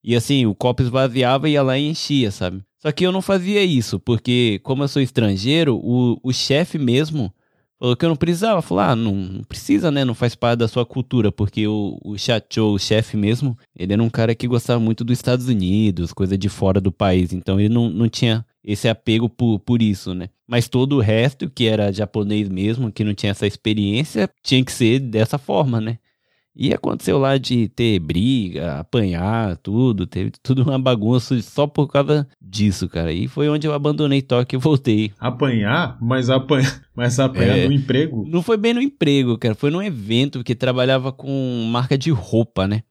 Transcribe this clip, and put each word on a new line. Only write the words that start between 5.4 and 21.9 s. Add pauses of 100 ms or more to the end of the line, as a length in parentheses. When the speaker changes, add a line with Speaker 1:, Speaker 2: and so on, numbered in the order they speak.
Speaker 1:
o,
o
chefe
mesmo (480)
falou
que
eu
não
precisava.
Falou,
"Ah,
não,
não
precisa,
né?
Não
faz
parte
da
sua
cultura",
porque
o,
o
Chacho,
o
chefe
mesmo, (180)
ele
era
um
cara
que
gostava
muito
dos
Estados
Unidos,
coisa
de
fora
do
país.
Então
ele
não,
não
tinha (180)
esse
apego
por,
por
isso,
né? (180)
Mas
todo
o
resto,
que
era